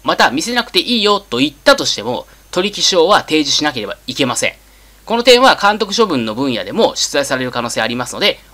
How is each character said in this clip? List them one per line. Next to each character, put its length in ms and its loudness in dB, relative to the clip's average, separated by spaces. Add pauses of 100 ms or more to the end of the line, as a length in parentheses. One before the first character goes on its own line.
ま 140 0
た 140 4
見 120 -2
せ 100 -6
な 120 -2
く 60 -20
て 100 0
い 180 -2
い 40 0
よ 180 2
と 180 -6
言 100 2
っ 40 -8
た 240 2
と 100 -4
し 80 -2
て 80 -8
も、 240 -6 (240)
取 260 -2
引 60 -6
証 260 4
は 120 4
提 160 -2
示 140 0
し 140 0
な 80 0
け 80 -8
れ 60 -8
ば 100 -10 (100)
い 80 -8
け 120 0
ま 100 -2
せ 120 -2
ん。 60 -6 (520)
こ 100 -2
の 60 -2
点 180 6
は 200 4
監 180 2
督 180 -4
処 80 2
分 220 0
の 80 -4
分 180 -2
野 120 -4
で 80 -10
も 240 2
出 180 -4
題 100 2
さ 140 -2
れ 80 -4
る 40 -6
可 120 -4
能 80 -6
性 100 -2
あ 60 2
り 100 -4
ま 100 -4
す 60 -10
の 80 -10
で、 200 0 (140)